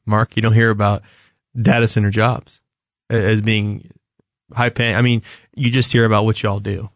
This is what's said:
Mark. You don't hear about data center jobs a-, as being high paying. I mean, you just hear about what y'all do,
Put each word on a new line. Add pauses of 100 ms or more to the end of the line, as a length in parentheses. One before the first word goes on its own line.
Mark.
You
don't
hear
about (580)
data
center
jobs (480)
a-,
as
being (640)
high
paying.
I
mean, (320)
you
just
hear
about
what
y'all
do,